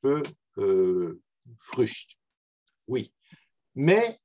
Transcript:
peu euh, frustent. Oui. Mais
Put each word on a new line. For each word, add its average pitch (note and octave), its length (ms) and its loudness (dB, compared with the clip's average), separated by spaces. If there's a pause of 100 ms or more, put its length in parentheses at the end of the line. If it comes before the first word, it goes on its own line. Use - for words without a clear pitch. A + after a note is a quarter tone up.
peu C#3+ 200 0 (360)
euh, F#2 640 0 (360)
frustent. - 600 -6 (680)
Oui. A#2+ 260 -6 (640)
Mais G3+ 500 2